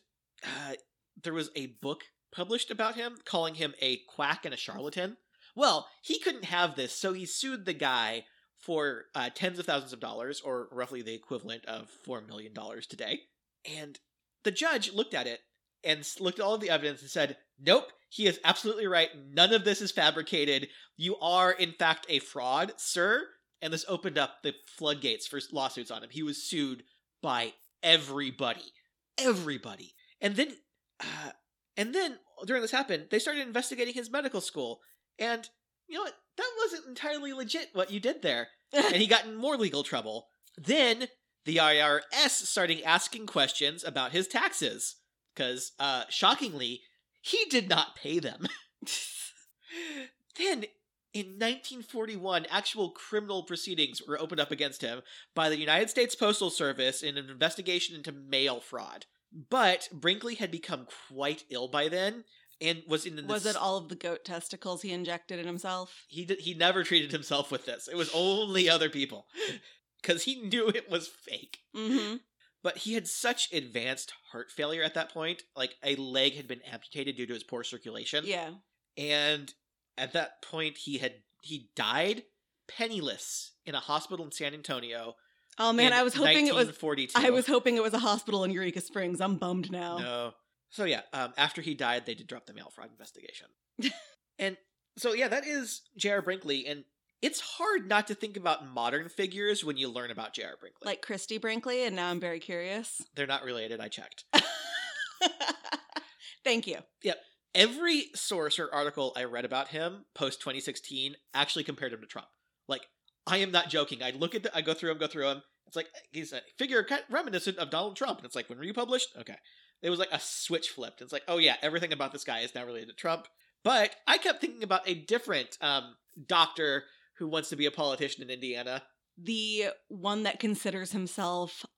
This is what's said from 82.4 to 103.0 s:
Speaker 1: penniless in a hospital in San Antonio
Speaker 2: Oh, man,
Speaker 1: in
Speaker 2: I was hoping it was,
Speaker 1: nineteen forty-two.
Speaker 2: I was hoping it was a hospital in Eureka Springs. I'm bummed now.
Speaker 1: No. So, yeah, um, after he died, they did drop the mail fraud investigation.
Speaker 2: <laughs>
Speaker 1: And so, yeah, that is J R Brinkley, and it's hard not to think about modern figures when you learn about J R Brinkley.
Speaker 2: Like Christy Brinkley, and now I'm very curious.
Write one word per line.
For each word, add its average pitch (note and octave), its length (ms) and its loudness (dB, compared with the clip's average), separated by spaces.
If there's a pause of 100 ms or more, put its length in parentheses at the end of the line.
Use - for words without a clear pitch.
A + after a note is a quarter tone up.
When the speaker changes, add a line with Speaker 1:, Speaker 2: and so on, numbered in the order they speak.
Speaker 1:
penniless G3+ 840 -4 (120)
in D3 100 -8
a C3 40 -2
hospital D#3 460 -2
in C#3 60 -14
San D3 220 -4
Antonio A#2+ 640 -6 (440)
Speaker 2:
Oh, A3+ 140 6
man, A#3+ 140 8
Speaker 1:
in B3 60 8
Speaker 2:
I B3 100 8
was B3 100 4
hoping D4 340 8
it - 80 4
was, A#3+ 120 6
Speaker 1:
nineteen - 120 -10
forty-two. C#3 340 0 (100)
Speaker 2:
I B3+ 60 8
was B3 160 6
hoping B3 300 4
it A3+ 80 4
was G#3+ 100 0
a A3 60 4
hospital G#3 440 2
in F#3+ 80 2
Eureka F3+ 300 -2
Springs. F3+ 400 -2
I'm F#3+ 140 2
bummed F3+ 360 -2
now. F3 260 -6
Speaker 1:
No. A#2+ 360 -4 (360)
So, G#3 160 -2
yeah, C3 160 2 (120)
um, B2+ 240 -2
after D3 240 2
he D3+ 140 -4
died, A#2+ 300 0
they A#2 100 -4
did B2 120 -16
drop B2 180 -14
the G#2 80 -20
mail G#2+ 200 -18
fraud A2+ 160 -18
investigation. - 580 -20 (320)
Speaker 2:
<laughs> B3 120 0 (480)
Speaker 1:
And F#3+ 180 -2 (400)
so, A#3+ 160 0
yeah, B3 140 2
that C4+ 180 0
is C#4 360 -4 (160)
J G3+ 140 2
R G3+ 100 4
Brinkley, D#3+ 440 -2
and C#3+ 200 -8 (360)
it's - 200 0
hard F4 460 0
not G#3 200 4
to G#3 80 -4
think G#3 220 -8
about D#3 280 0
modern C3 440 -2
figures G3 540 -2
when D3 140 -2
you C3 120 -2
learn A#2+ 200 -6
about A2 240 -8
J G#2+ 120 -8
R E2+ 140 -12
Brinkley. - 260 -16
Speaker 2:
Like G3+ 180 -4
Christy A3 340 -6
Brinkley, A#3 480 -2
and G3 100 -2
now F3 140 0
I'm F3 120 -2
very E3+ 180 -4
curious. F#3+ 640 -6 (120)